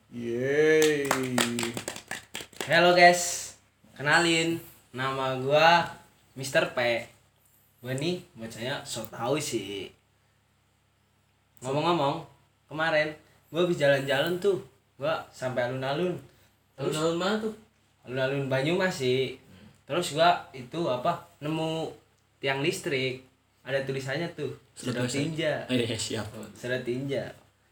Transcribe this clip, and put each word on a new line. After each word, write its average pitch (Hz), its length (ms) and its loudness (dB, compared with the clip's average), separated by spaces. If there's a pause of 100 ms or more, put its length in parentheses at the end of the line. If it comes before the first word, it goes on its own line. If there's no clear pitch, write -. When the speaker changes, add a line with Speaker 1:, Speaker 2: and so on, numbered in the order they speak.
Speaker 1:
Yeay. 143 960 2 (1600)
Speaker 2:
Halo, 175 320 6
guys. 175 480 6 (480)
Kenalin, 165 680 2 (300)
nama 131 440 -2
gua 151 460 6 (540)
Mister 131 340 0
P. 120 320 0 (800)
Gua 127 180 -6
nih 170 240 -2 (140)
bacanya 113 480 -8
so - 200 -8
tau 117 320 -4
sih. 101 540 -6 (1700)
Ngomong-ngomong, 151 600 0 (480)
kemarin 151 480 0 (320)
gua 165 160 0
habis 170 160 0
jalan-jalan 139 560 2
tuh. 185 240 0 (360)
Gua 151 340 -4
sampai 127 340 -4
alun-alun. 135 480 -2 (600)
Terus 139 200 -4
Speaker 3:
Alun-alun 160 220 0
mana 185 220 0
tuh? 214 160 -6 (500)
Speaker 2:
Alun-alun 135 420 -2
Banyumas 156 480 0
sih. 127 440 0
Speaker 3:
Hmm. - 260 -20 (220)
Speaker 2:
Terus 165 260 -4
gua 170 400 4
itu 135 320 -10
apa, 127 320 0 (220)
nemu 160 500 -4 (480)
tiang 139 240 -2
listrik. 139 640 -2 (380)
Ada 135 200 -2
tulisannya 135 480 -4
tuh, 131 220 -8 (200)
Speaker 4:
Sedot 123 220 -6
Speaker 2:
sedot 120 80 -2
Speaker 4:
W 123 60 -2
C. - 100 -4
Speaker 2:
tinja. 156 340 -2 (120)
Speaker 4:
Oh, - 80 -4
iya, 120 240 0
siap. 107 320 -6 (240)
Speaker 2:
Sedot 127 320 -4
tinja. 127 480 -4 (400)